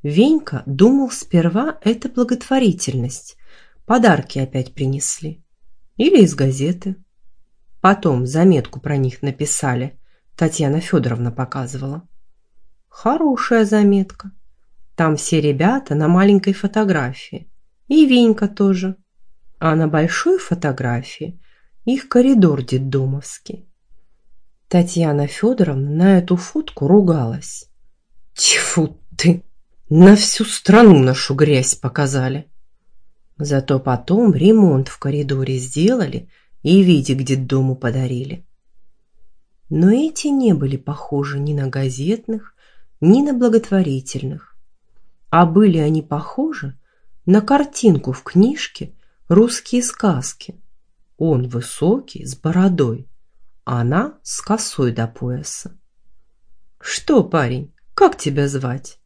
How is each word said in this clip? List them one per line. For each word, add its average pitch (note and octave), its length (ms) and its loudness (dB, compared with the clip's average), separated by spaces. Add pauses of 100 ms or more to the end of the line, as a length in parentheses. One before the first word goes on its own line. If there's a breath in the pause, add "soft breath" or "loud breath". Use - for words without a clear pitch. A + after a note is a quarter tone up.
Венька G#3+ 640 0
думал A#3+ 460 2
сперва, F3+ 680 -2
это A#3 280 -4
благотворительность, A3 1300 -4 (480 soft breath)
подарки G3 540 2
опять C3 340 -6
принесли. C#3+ 720 -8 (540)
Или D4 260 4
из D#3+ 100 -2
газеты. C#3+ 640 -4 (840)
Потом F3+ 460 2
заметку D3+ 540 2
про D3 180 -4
них C3 240 -4
написали, C#3 800 -6 (360)
Татьяна D#3+ 460 -2
Федоровна A#2+ 500 -2
показывала. C3+ 760 -10 (840)
Хорошая B3 760 0
заметка. G3+ 680 0 (640)
Там D#3 200 0
все D#3 240 -2
ребята D3+ 540 -2
на D3+ 140 0
маленькой G3 460 2
фотографии. F3+ 960 -4 (360)
И D4+ 200 4
Венька A#3 400 4
тоже. F#3+ 480 -2 (640)
А D#3+ 160 0
на D#3+ 120 2
большой E3 520 0
фотографии C3+ 1000 -6 (460)
их C4 240 -4
коридор G#3 540 4
детдомовский. C3+ 1040 -6 (1040)
Татьяна E3 580 0
Федоровна D#3 640 -2
на F3+ 280 4
эту F3+ 180 0
фотку F3+ 520 -8
ругалась. D#3 840 0 (640)
«Тьфу - 680 -2 (160)
ты! F3 280 2 (460)
На F#3 280 10
всю - 260 -2
страну G#3 560 6
нашу C3 360 0
грязь C#3+ 400 2
показали!» C#3 760 -4 (840)
Зато C#3 420 -2
потом F3 540 2
ремонт D#3+ 560 4
в - 100 -18
коридоре C#3 580 -4
сделали C#3+ 720 -2 (360 soft breath)
и F#3 200 6
Вите C#3+ 320 2
к C3+ 80 -4
детдому C3 540 -2
подарили. C3 680 -6 (1200)
Но E3 200 2
эти D4+ 380 -2
не C4 260 2
были C#3 220 -2
похожи C#3 640 -6
ни D3 140 -4
на C#3 160 -4
газетных, C#3 840 -6 (460)
ни G3+ 220 4
на D4 120 -2
благотворительных. F3+ 1200 -2 (720)
А E3+ 160 4
были F3 320 4
они D#3 240 0
похожи D#3 760 -8 (480)
на G3 140 6
картинку A3 720 0
в C3+ 120 -10
книжке - 720 -2 (360)
«Русские A#3 520 2
сказки». - 760 -6 (580)
Он C#3+ 300 -2
высокий, D3 800 -4
с C3 100 -12
бородой, D#3+ 720 0 (600)
она C3 540 -4
с - 160 -12
косой D3 540 -4
до A2+ 140 -6
пояса. - 720 -12 (1000)
«Что, - 420 -2
парень, C3+ 520 -4 (200)
как - 240 2
тебя C#3+ 300 -4
звать?» C3 580 -8